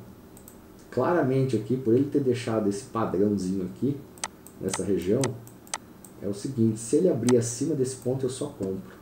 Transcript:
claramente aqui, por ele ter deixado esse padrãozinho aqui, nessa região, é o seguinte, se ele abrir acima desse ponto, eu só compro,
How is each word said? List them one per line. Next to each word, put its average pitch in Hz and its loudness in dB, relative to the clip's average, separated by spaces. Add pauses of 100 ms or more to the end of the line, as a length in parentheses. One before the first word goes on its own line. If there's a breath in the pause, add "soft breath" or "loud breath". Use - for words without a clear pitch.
(920)
claramente 131 2
aqui, 120 -2
por 110 2
ele 139 6
ter 147 2
deixado 117 2
esse 98 -2
padrãozinho 95 0
aqui, - -2 (640)
nessa 95 -4
região, 95 2 (1000)
é 98 -4
o 101 -2
seguinte, 113 0
se - -2
ele 175 4
abrir 123 4
acima 143 0
desse 131 -2
ponto, 131 -2
eu 123 -2
só - -6
compro, - -8